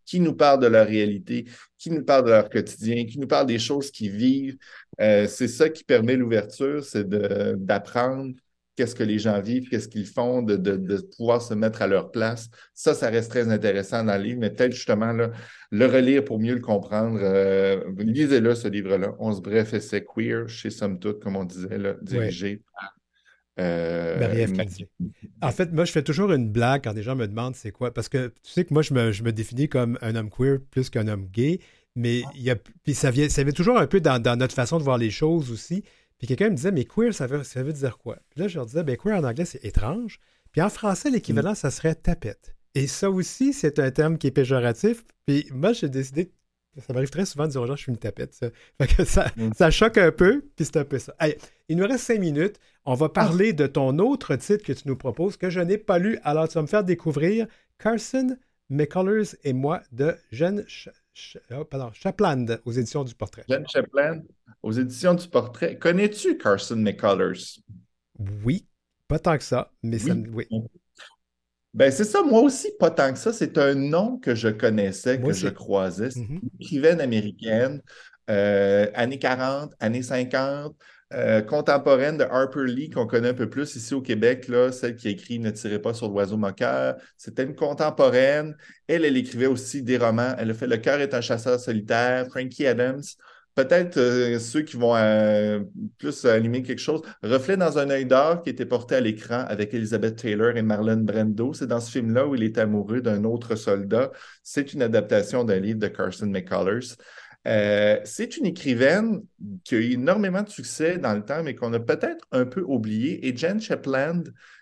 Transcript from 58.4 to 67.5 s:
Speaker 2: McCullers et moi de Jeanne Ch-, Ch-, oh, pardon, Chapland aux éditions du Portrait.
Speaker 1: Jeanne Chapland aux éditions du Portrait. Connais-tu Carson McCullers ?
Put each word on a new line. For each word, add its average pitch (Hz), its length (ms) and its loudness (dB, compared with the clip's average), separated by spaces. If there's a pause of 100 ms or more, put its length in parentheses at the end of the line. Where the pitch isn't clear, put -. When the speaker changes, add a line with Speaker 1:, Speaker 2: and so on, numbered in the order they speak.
Speaker 2:
McCullers 185 640 0 (100)
et 139 80 -2
moi 139 300 -2 (100)
de 139 220 0 (160)
Jeanne 170 360 -2
Ch-, - 240 -20 (240)
Ch-, - 280 -20 (160)
oh, 151 60 -8
pardon, 135 280 -10
Chapland 135 720 0
aux 120 80 -6
éditions 127 300 -2
du 123 120 -10
Portrait. - 340 -12
Speaker 1:
Jeanne 147 180 -2
Chapland 147 560 0 (400)
aux 110 100 -4
éditions 127 420 2
du 175 140 -2
Portrait. - 500 -2
Connais-tu 208 600 2
Carson 104 380 2
McCullers ? 98 840 0 (840)